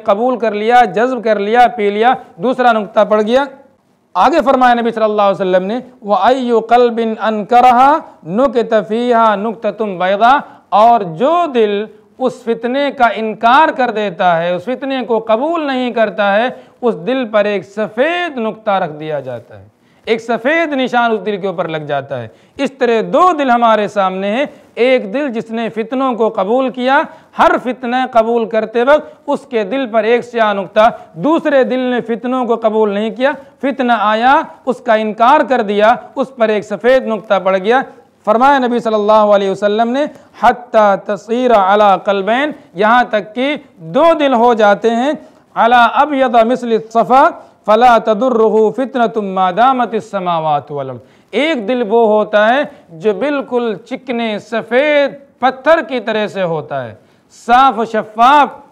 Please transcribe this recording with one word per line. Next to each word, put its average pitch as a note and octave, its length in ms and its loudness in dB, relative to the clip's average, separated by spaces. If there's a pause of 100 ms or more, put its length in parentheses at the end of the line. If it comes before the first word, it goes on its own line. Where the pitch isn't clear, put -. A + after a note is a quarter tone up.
कबूल A#3 300 0
कर A3 160 -2
लिया, A3+ 300 2
जज्ब A3+ 420 -2
कर G#3+ 140 0
लिया, A3+ 280 2
पी A3+ 240 -2
लिया, A3 260 0 (240)
दूसरा A#3+ 320 0
नुक्ता G#3+ 320 0
पड़ G#3+ 180 2
गया। B3+ 260 0 (680)
आगे C4 240 2
फरमाया B3+ 340 4
नबी A#3 160 -2
सल्लल्लाहु G#3 440 0
अलैहि F#3 160 -2
वसल्लम F#3 160 2
ने, A#3+ 160 -6 (220)
"व G#3 100 -2
अय्यु A#3 460 2
क़ल्बिन A3+ 540 0
अनकरहा A#3+ 880 2 (240)
नुक्ता A3 560 0
फ़ीहा A3+ 540 0
नुक्ततुन G#3 600 -6
बैदा", G3+ 440 2 (300)
और A3+ 320 4
जो C4 420 0
दिल G#3+ 420 -2 (320)
उस - 240 -4
फितने B3 460 -4
का A#3+ 180 0
इनकार A3+ 640 0
कर B3 180 -2
देता G3+ 440 0
है, E3+ 220 -2
उस F3+ 80 -10
फितने B3+ 380 -6
को A3 180 -2
कबूल C#4+ 460 -2
नहीं B3+ 260 -4
करता G3+ 400 -2
है, A#3 280 -2 (220)
उस A#3 120 0
दिल A#3+ 300 -4
पर G#3 220 0
एक G3+ 180 -4
सफ़ेद D4 720 -4
नुक्ता G#3+ 400 -4
रख F3 120 -4
दिया D3+ 300 -8
जाता A#2+ 360 -14
है, G2 180 -20 (340)
एक A3 120 -2
सफ़ेद D4 540 -2
निशान A#3+ 380 -2
उस G#3+ 80 -4
दिल G3 200 -6
के F#3+ 80 -6
ऊपर E3+ 220 -6
लग D#3 160 -8
जाता C#3 300 -6
है। A#2 160 -12 (280)
इस C4+ 180 -4
तरह A3+ 240 0
दो C#4+ 300 2
दिल C#4+ 180 -2
हमारे A3 380 2
सामने F#3+ 400 -2
हैं, B3+ 200 -2 (300)
एक A#3 340 0
दिल C#4 160 -4
जिसने A3+ 400 -6
फितनों B3 460 -4
को G#3+ 160 -2
कबूल A3 400 -2
किया, C4 360 -2 (300)
हर E4 220 2
फितना B3 480 -4
कबूल A#3 400 0
करते A3 380 -2
वक्त D4 320 0 (120)
उसके A3+ 360 -4
दिल B3+ 220 -4
पर G#3+ 180 -2
एक A#3 200 0
स्याह A3 300 -2
नुक्ता, G3+ 640 0
दूसरे C#4 480 2
दिल B3 160 -2
ने B3 200 -2
फितनों A#3+ 460 -4
को A#3 100 0
कबूल A3 380 0
नहीं G#3+ 180 -4
किया, B3+ 200 0
फितना C4 640 -4
आया, A3 500 2 (200)
उसका B3 280 0
इनकार A3+ 500 2
कर A#3 180 0
दिया, G#3 360 2 (180)
उस - 220 -6
पर A3 120 0
एक G#3 140 -2
सफ़ेद A3+ 420 0
नुक्ता G#3 320 -2
पड़ F#3+ 180 0
गया। G3 280 0 (420)
फरमाया B3+ 320 4
नबी A#3+ 220 -2
सल्लल्लाहु G#3+ 500 2
अलैहि G3 200 2
वसल्लम G#3 380 -2
ने, C#4 200 -2 (340)
"हत्ता A3+ 420 2 (220)
तसीर A#3 460 -2
अला G3+ 500 4
कल्बैन", G#3+ 520 -2 (220)
यहाँ G#3 340 2
तक G#3+ 220 -4
कि C4+ 220 -4 (360)
दो D#4 240 4
दिल C#4+ 200 0
हो A#3+ 200 4
जाते G#3 380 2
हैं, B3+ 260 -2 (380)
"अला A#3 280 4 (120)
अब्यद C4 400 0 (100)
मिस्ल A#3+ 320 -2 (100)
सफ़ा A#3 400 4 (380)
फला A3+ 320 6
तदुर्रुहु A3 720 2
फितनतुम A3+ 640 -4
मा F#3 180 0
दामतिस A#3 580 0
समावातु D#3+ 640 -4
वल C#3 140 -8
अर्द।" B2 120 -14 (320)
एक B3+ 340 -2
दिल B3 180 -2
वो A3+ 220 2
होता G#3+ 400 2
है C4+ 240 0 (240)
जो F#3+ 220 -2
बिल्कुल A#3+ 580 -4 (140)
चिकने A#3 520 -6
सफ़ेद B3+ 800 -2 (220)
पत्थर C4+ 400 2
की B3+ 180 -6
तरह G#3+ 280 -4
से F#3 140 -6
होता D3 400 -4
है, A2 160 -14 (320)
साफ B3 540 2
शफाफ, A#3 760 2 (120)